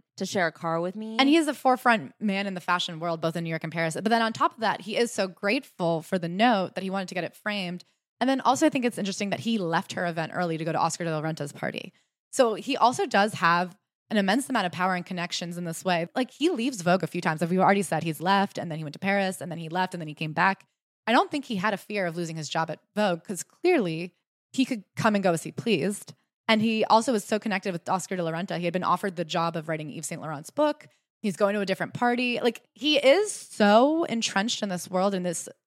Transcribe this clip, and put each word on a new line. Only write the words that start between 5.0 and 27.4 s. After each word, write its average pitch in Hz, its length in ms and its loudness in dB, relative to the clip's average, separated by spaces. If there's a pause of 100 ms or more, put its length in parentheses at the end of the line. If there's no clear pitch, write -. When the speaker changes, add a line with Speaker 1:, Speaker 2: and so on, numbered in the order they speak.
Speaker 2:
so 196 160 -2
grateful 185 760 -2
for 190 160 -2
the 170 100 -4
note 196 460 2
that - 80 -6
he 190 80 -4
wanted 190 160 -4
to 180 80 -14
get 175 80 -2
it - 120 -8
framed. 185 500 -6 (360)
And 247 80 4
then 269 120 0
also, 262 240 4
I 302 40 6
think 254 160 0
it's 240 120 -2
interesting 202 340 -4
that 127 100 -4
he 226 160 0
left 170 360 -2
her 180 140 -2
event 165 260 -4
early 170 240 -2
to 160 60 -6
go 160 80 -2
to 160 80 -2
Oscar 165 240 0
de 165 80 -2
la 156 100 -2
Renta's 156 300 -4
party. - 400 -8 (400)
So 233 220 2
he 247 240 -4
also 254 280 2
does 214 300 2
have 175 420 0 (320)
an 220 60 -4
immense 208 340 2
amount 220 180 0
of 170 40 -4
power 180 240 0
and 175 100 -6
connections 175 520 -6
in 175 80 -6
this 165 180 -8
way. 175 320 2
Like, 254 160 -2
he 311 180 0
leaves 247 300 -2
Vogue 175 240 4
a - 40 -4
few 180 120 -6
times. 160 220 0
As 170 80 0
we've 185 100 2
already 196 220 6
said, 165 220 -2
he's 160 180 -4
left, 196 360 2
and 180 140 -6
then 151 60 -6
he 156 80 -8
went 147 80 -10
to - 60 -16
Paris, 196 420 -2
and 175 100 -8
then 160 80 -8
he 165 80 -10
left, 185 260 -2
and 175 60 -8
then 156 80 -8
he 151 60 -10
came 156 180 -8
back. 180 340 0 (420)
I 220 40 2
don't 339 180 4
think 285 160 -4
he 214 120 -4
had 208 160 0
a 185 40 -2
fear 202 280 -4
of 165 100 -4
losing 165 220 -4
his 151 100 -8
job 160 220 -2
at - 100 -10 (160)
Vogue, 185 280 0
'cause 185 200 -8
clearly 185 680 0 (400)
he 262 100 0
could 233 220 -4 (100)
come 214 200 2
and 202 80 2
go 180 100 4
as 160 100 -2
he - 80 -10
pleased. 196 600 -2 (340)
And 214 140 4
he 220 240 2
also 220 260 4
was 208 140 0
so 220 120 0
connected 196 360 -2